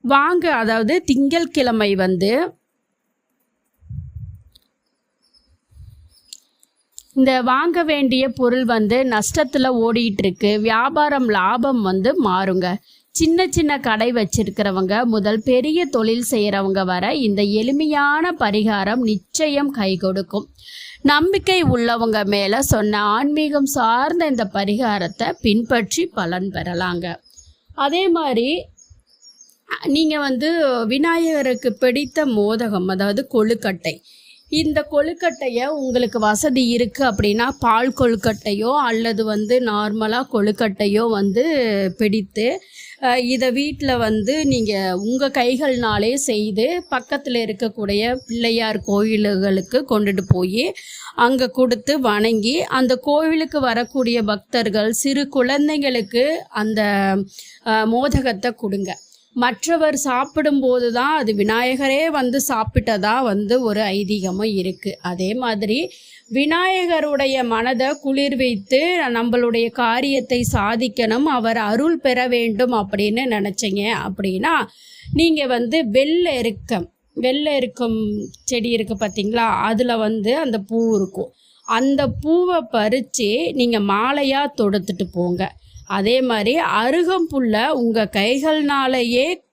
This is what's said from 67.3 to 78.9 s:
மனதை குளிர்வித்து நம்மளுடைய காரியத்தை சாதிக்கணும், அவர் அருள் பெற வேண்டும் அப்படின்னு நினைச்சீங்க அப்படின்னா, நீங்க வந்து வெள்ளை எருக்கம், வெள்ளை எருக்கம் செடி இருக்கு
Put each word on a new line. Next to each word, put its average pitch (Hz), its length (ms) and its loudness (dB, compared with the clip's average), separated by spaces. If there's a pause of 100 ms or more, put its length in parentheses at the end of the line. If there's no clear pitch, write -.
மனதை 233 420 0
குளிர்வித்து 269 960 0 (280)
நம்மளுடைய 233 640 0
காரியத்தை 247 840 0
சாதிக்கணும், 233 680 0
அவர் 240 340 0
அருள் 233 420 0
பெற 254 300 0
வேண்டும் 240 440 0
அப்படின்னு 208 540 0
நினைச்சீங்க 202 680 -2 (120)
அப்படின்னா, 196 460 -2 (600)
நீங்க 311 340 2
வந்து 247 440 0
வெள்ளை 294 480 2
எருக்கம், 226 520 -4 (240)
வெள்ளை 285 440 0
எருக்கம் 220 680 -4 (200)
செடி 240 240 -2
இருக்கு 220 260 0